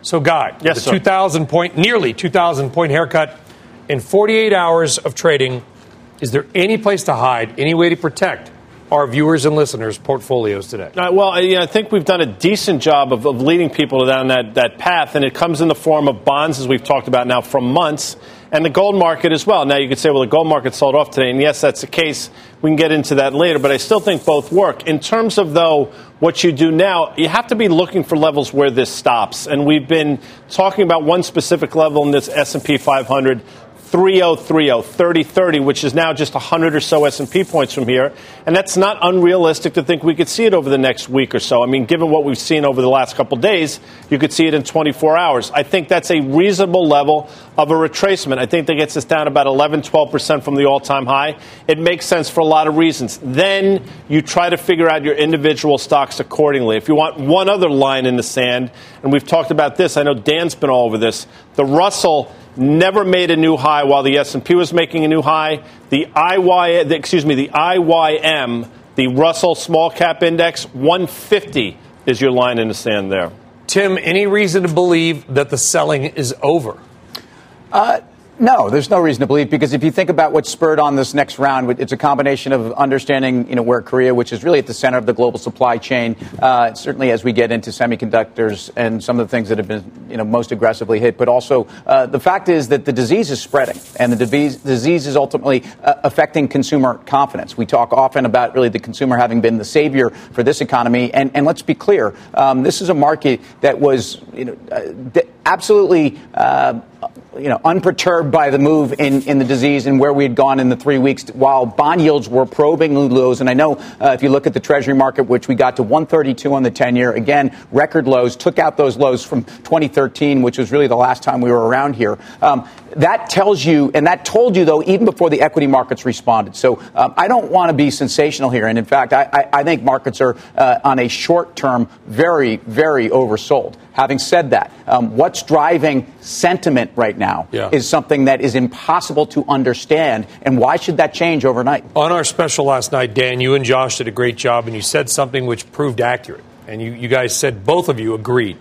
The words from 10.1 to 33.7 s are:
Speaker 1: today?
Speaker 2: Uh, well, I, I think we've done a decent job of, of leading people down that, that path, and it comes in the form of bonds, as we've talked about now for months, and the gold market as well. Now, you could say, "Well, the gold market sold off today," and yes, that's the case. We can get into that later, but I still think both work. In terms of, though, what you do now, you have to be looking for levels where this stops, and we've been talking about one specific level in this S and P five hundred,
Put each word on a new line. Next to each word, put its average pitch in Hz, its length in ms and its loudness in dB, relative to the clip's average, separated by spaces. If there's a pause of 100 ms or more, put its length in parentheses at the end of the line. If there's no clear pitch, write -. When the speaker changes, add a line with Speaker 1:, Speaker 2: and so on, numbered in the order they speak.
Speaker 1:
today? 95 280 -12
Speaker 2:
Uh, 180 160 -2
well, 196 180 2
I, 185 280 2
I 175 80 0
think 214 260 -4
we've 180 140 0
done 180 160 0
a 151 40 2
decent 160 560 -2
job 143 300 2
of, 120 140 -2
of 127 160 0
leading 165 280 2
people 135 360 -2
down 131 240 0
that, 120 260 -2
that 120 220 0
path, 170 380 -2
and 143 80 2
it 131 100 -2
comes 165 280 -2
in 165 60 2
the 151 80 2
form 151 320 0
of 117 180 -2
bonds, 143 340 0
as 127 80 -6
we've 131 160 0
talked 135 240 0
about 123 200 0
now 123 140 0
for - 180 -2
months, 151 560 -2 (340)
and 156 140 0
the 165 60 0
gold 196 260 2
market 165 380 2
as 151 120 -4
well. 151 200 2
Now, 143 100 2
you 139 140 -2
could 131 100 -2
say, 160 100 2
"Well, 139 120 2
the 123 60 0
gold 156 200 2
market 135 260 0
sold 139 220 0
off 147 160 0
today," 131 180 0
and 131 120 0
yes, 147 180 0
that's - 220 0
the - 60 -12
case. - 420 -4 (320)
We 156 80 0
can 156 80 2
get 156 160 2
into 147 220 0
that 135 180 2
later, 156 260 0
but 139 120 0
I 135 60 2
still 214 220 0
think 175 240 -2
both 147 280 0
work. 170 360 0
In 156 120 -2
terms 226 380 -2
of, 165 160 0
though, 160 380 2 (280)
what 170 240 0
you 175 80 4
do 160 200 2
now, 170 460 0
you 160 100 0
have 226 200 -2
to 240 80 -2
be 214 120 0
looking 170 360 0
for 170 120 -2
levels 147 360 0
where 139 200 2
this 123 180 0
stops, - 560 -2
and 143 200 -2
we've 147 220 2
been 147 300 0 (320)
talking 190 360 0
about 165 180 0
one 175 180 2
specific 160 540 -2
level 151 280 2
in 143 80 0
this 143 180 0
S 147 260 -6
and 131 80 -6
P 143 140 0
five 135 280 0
hundred, 131 360 0 (360)